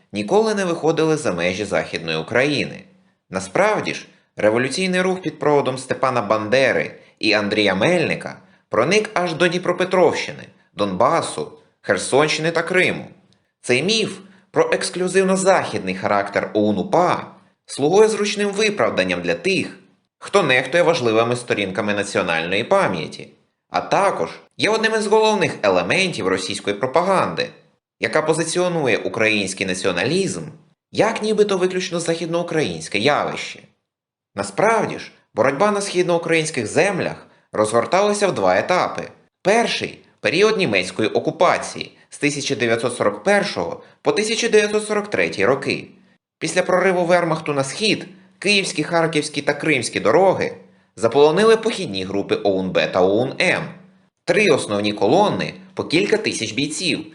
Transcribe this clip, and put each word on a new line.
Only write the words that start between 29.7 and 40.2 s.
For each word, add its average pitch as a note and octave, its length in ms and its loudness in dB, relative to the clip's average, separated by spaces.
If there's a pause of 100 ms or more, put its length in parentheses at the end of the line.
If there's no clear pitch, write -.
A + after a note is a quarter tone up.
як G#3 320 0
нібито G#3 340 2
виключно F#3 420 -2
західноукраїнське E3 1000 -4
явище. G#2+ 600 -2 (760)
Насправді F3 640 -2
ж, - 120 -18 (220)
боротьба C#3 380 2
на G3+ 100 -2
східноукраїнських E3 840 0
землях C#3+ 600 -2 (240)
розгорталася F3+ 760 2
в D#3+ 80 0
два F#2+ 220 4
етапи. A2+ 460 0 (380)
Перший — G3 580 0 (200)
період F#3 380 2